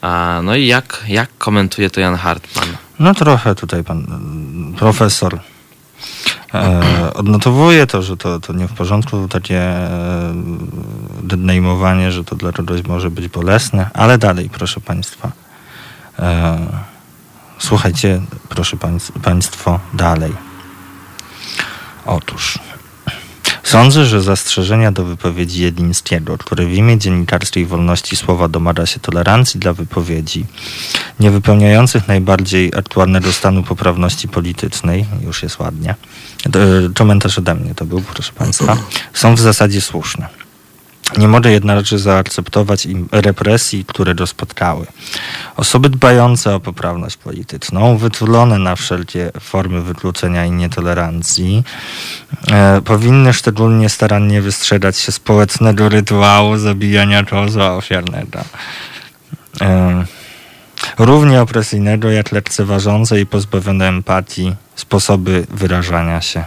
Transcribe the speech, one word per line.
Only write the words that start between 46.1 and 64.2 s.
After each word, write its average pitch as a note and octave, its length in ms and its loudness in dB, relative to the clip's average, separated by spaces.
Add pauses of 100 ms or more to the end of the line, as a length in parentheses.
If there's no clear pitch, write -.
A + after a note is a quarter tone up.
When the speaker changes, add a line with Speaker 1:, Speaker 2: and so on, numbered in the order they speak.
Speaker 2:
o F#2+ 60 -2
poprawność F2 560 -8
polityczną, F#2+ 800 -2
wytulone A2+ 600 2
na F2+ 180 -2
wszelkie F2 640 -6
formy F#2 420 -4
wykluczenia F2 640 -4
i F2 40 -2
nietolerancji, F2 1120 -2 (880)
e, - 340 6
powinny B2 480 6
szczególnie A2 560 2
starannie G#2 540 2
wystrzegać G2 560 0
się - 140 -4
społecznego G#2+ 760 2
rytuału G#2 720 4
zabijania G2+ 640 2
koza G2+ 500 0
ofiarnego. F2+ 640 -6 (1200)
E, F2+ 440 2 (920)
równie C3+ 440 6
opresyjnego, A2 680 0
jak G#2+ 220 0
lekceważące G#2 880 0
i G2+ 60 0
pozbawione G2 600 -2
empatii F#2 680 -2 (220)